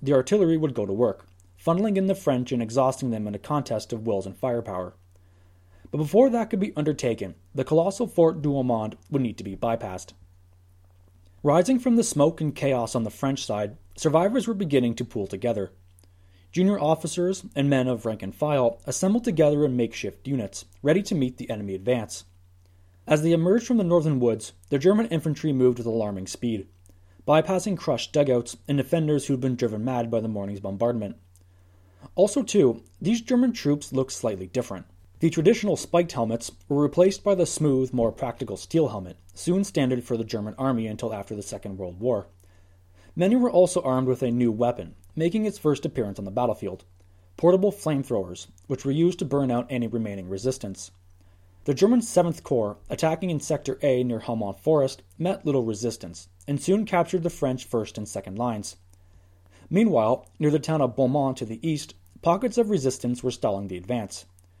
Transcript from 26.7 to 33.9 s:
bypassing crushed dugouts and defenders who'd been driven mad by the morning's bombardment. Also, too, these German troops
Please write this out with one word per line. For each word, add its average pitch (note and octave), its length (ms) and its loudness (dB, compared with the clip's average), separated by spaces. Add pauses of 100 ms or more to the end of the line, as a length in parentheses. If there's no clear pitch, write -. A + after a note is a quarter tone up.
bypassing F3 500 2
crushed - 360 -4
dugouts C3 440 2 (100)
and C#3+ 120 0
defenders D3+ 480 0
who'd C3+ 140 -2
been B2+ 160 -2
driven A2 280 -2
mad A#2+ 260 -2
by A2+ 100 0
the A2 80 -4
morning's G2+ 320 -6
bombardment. G2+ 560 -2 (960)
Also, G3+ 280 4
too, C#3+ 400 4 (200)
these A3+ 180 2
German B3 320 2
troops G3 400 -2